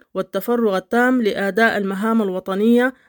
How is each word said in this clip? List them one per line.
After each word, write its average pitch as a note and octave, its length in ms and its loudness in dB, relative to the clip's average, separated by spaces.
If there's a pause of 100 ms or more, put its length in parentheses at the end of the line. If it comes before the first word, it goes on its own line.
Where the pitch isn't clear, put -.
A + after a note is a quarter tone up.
(140)
والتفرغ G3 640 -2
التام B3 440 0
لأداء G3+ 560 0
المهام G#3 440 -2
الوطنية G#3+ 720 0 (160)